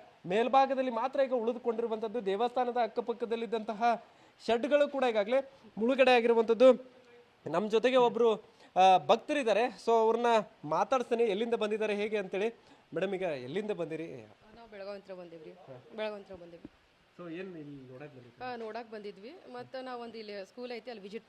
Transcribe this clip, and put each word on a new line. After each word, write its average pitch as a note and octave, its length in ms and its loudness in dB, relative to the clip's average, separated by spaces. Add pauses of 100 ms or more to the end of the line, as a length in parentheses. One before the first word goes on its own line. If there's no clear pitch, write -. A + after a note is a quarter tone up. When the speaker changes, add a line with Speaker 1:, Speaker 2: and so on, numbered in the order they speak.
(280)
Speaker 1:
ಮೇಲ್ಭಾಗದಲ್ಲಿ B3+ 640 2
ಮಾತ್ರ B3+ 280 -2
ಈಗ C4 140 0
ಉಳಿದುಕೊಂಡಿರುವಂಥದ್ದು. A3+ 920 -4
ದೇವಸ್ಥಾನದ A#3+ 580 -2
ಅಕ್ಕಪಕ್ಕದಲ್ಲಿದ್ದಂತಹ A3+ 1200 -4 (420)
ಶೆಡ್‌ಗಳು C4+ 420 2
ಕೂಡ C#4 220 -4
ಈಗಾಗಲೇ A3+ 420 0 (260)
ಮುಳುಗಡೆ B3+ 340 4
ಆಗಿರುವಂಥದ್ದು. A#3 640 6 (760)
ನಮ್ಮ G3 180 0
ಜೊತೆಗೆ A#3 280 4
ಒಬ್ರು, A#3 380 4 (400)
ಆ, F#3 220 8 (100)
ಭಕ್ತರಿದ್ದಾರೆ. A3+ 580 2 (200)
So, A3+ 60 2
ಅವ್ರನ್ನ A3+ 340 4 (380)
ಮಾತಾಡ್ಸ್ತೇನೆ, A3+ 600 0
ಎಲ್ಲಿಂದ A3+ 300 0
ಬಂದಿದ್ದಾರೆ, G#3 420 -2
ಹೇಗೆ G#3 220 -4
ಅಂತೇಳಿ. G3 320 -4 (440)
ಮೇಡಮ್, F#3+ 220 -2
ಈಗ F3+ 60 -8
ಎಲ್ಲಿಂದ E3 500 -6
ಬಂದಿರಿ? D#3+ 580 -8 (260)
Speaker 2:
ನಾವು A#3 140 -20
ಬೆಳಗಾವಿ G3+ 300 -14
ಹತ್ರ F#3+ 140 -18
ಬಂದಿವ್ರಿ. E3+ 380 -18
Speaker 1:
ಹಾ. C3 320 -20 (140)
Speaker 2:
ಬೆಳಗಾವಿ G#3+ 240 -8
ಹತ್ರ G3 140 -18
ಬಂದಿವಿ. E3+ 440 -20 (380)
Speaker 1:
So, F3 160 -14
ಏನ್ F#3 240 -12
ಇಲ್ಲಿ C#3+ 360 -16
ನೋಡಕ್ C3+ 160 -16
ಬಂದಿದ್ರಿ? B2+ 400 -16
Speaker 2:
ಹಾ, B3 60 -10
ನೋಡಕ್ A3+ 360 -12
ಬಂದಿದ್ವಿ. G#3 440 -16 (180)
ಮತ್ತ B3 280 -16
ನಾವ್ B3+ 200 -12
ಒಂದ್ A#3 140 -14
ಇಲ್ಲಿ G#3 300 -12
ಸ್ಕೂಲ್ B3 260 -14
ಐತಿ, A#3 180 -12
ಅಲ್ಲಿ G#3+ 140 -14
ವಿಸಿಟ್, G#3 240 -12